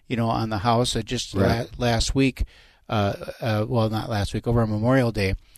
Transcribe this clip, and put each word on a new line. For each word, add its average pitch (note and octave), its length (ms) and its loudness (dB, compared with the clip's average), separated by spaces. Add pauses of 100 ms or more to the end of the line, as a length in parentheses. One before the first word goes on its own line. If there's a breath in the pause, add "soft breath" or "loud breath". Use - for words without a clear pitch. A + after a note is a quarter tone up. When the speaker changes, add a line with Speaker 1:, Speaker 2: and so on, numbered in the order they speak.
Speaker 1:
you B2 100 -6
know, A2+ 120 2
on A2+ 200 -2
the A2 100 -4
house. A#2+ 360 2
I A#2 80 -2
just - 300 -6
Speaker 2:
Right. G2 440 2
Speaker 1:
la-, B2 80 -2
last A#2 300 0
week, C3+ 280 2 (460 soft breath)
uh, G2+ 240 0 (260)
uh, G#2+ 280 0
well, A2+ 220 2
not A2 200 -4
last G#2 240 -2
week, A2+ 140 -6
over A#2 200 2
Memorial A#2 440 2
Day, G2 240 0 (220 loud breath)